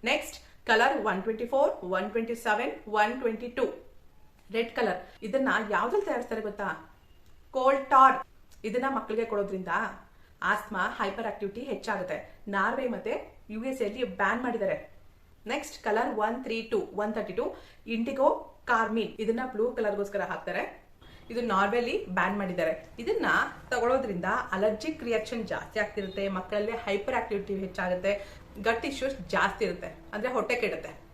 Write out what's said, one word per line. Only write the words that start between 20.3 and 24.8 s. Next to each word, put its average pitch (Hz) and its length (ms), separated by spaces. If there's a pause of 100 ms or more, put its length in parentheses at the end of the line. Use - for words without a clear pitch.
ಇದು 233 120
ನಾರ್ವೆಲಿ 233 680
ಬ್ಯಾನ್ 185 300
ಮಾಡಿದ್ದಾರೆ. 175 500 (120)
ಇದನ್ನ 349 260 (440)
ತಗೊಳ್ಳೋದ್ರಿಂದ 240 560 (260)
ಅಲರ್ಜಿಕ್ 214 520